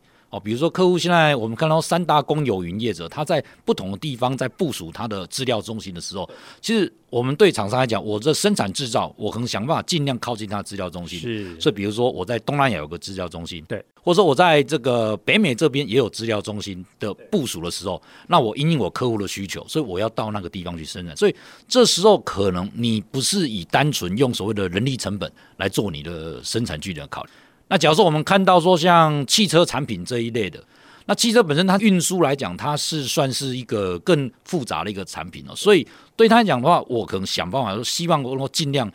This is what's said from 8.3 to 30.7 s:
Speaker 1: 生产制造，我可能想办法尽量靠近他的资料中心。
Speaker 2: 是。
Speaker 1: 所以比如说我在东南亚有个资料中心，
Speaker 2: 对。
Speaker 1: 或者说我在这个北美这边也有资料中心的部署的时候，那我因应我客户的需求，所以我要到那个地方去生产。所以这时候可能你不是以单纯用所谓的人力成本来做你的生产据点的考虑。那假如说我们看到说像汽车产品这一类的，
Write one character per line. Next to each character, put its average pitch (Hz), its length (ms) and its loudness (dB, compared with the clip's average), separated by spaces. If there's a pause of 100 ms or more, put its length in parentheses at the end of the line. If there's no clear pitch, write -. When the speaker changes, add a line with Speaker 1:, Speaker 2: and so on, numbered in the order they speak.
Speaker 1:
生 202 220 2
产 101 160 -2
制 135 160 -6
造， 110 300 -2
我 107 120 -4
可 104 100 -6
能 120 80 -4
想 107 180 -4
办 156 100 0
法 104 80 -2
尽 151 220 -2
量 131 140 -2
靠 120 160 -6
近 104 120 -10
他 101 100 -6
的 98 60 -6
资 101 140 -12
料 92 120 -6
中 87 160 -10
心。 85 140 -10
Speaker 2:
是。 101 400 -8
Speaker 1:
所 151 100 2
以 104 60 -2
比 101 80 -4
如 104 80 0
说 120 180 0
我 92 140 -6
在 113 160 -4
东 - 160 -6
南 139 160 2
亚 92 60 -2
有 76 100 -6
个 85 100 -10
资 98 180 -12
料 90 120 -6
中 85 180 -10
心， 80 220 -12
Speaker 2:
对。 110 160 -8 (180)
Speaker 1:
或 180 120 2
者 - 20 4
说 196 80 6
我 151 100 6
在 151 300 6
这 151 160 -2
个 117 380 0
北 143 200 2
美 180 160 4
这 127 140 2
边 139 200 0
也 104 100 0
有 113 120 2
资 - 160 -10
料 110 140 -2
中 104 220 -8
心 90 240 -10 (140)
的 104 140 -6
部 165 320 -4
署 90 160 -8
的 87 80 -6
时 87 180 -8
候， 90 140 -6 (260)
那 165 120 4
我 113 160 0
因 151 160 0
应 151 80 2
我 90 100 0
客 127 200 -2
户 113 80 0
的 98 100 -4
需 98 180 -8
求， - 220 -10
所 156 140 -2
以 - 20 0
我 92 160 -4
要 110 100 0
到 110 220 -6
那 104 80 -4
个 87 80 -10
地 92 160 -10
方 87 140 -8
去 80 80 -10
生 90 200 -12
产。 78 120 -14
所 208 100 4
以 - 80 0 (320)
这 254 160 6
时 - 200 2
候 208 160 8
可 101 320 -2
能 90 220 -4
你 113 280 0
不 - 180 -8
是 165 300 0
以 95 160 -6
单 139 260 2
纯 95 260 -4
用 127 160 2
所 98 140 -6
谓 110 60 -2
的 98 160 -2
人 98 160 0
力 135 100 -2
成 101 220 -6
本 87 120 -6 (280)
来 95 100 -2
做 101 240 -2
你 73 100 -10
的 80 420 -10
生 113 220 -4
产 78 140 -6
据 95 140 -8
点 73 100 -10
的 71 40 -16
考 - 160 -10
虑。 - 60 -16 (400)
那 196 80 2
假 147 120 4
如 156 60 6
说 214 80 6
我 175 60 6
们 151 140 0
看 196 200 4
到 185 160 8
说 175 180 4
像 156 480 4
汽 208 220 2
车 165 180 6
产 131 180 -4
品 90 200 -6
这 120 160 -4
一 117 120 -2
类 110 180 -2
的， - 120 -18 (440)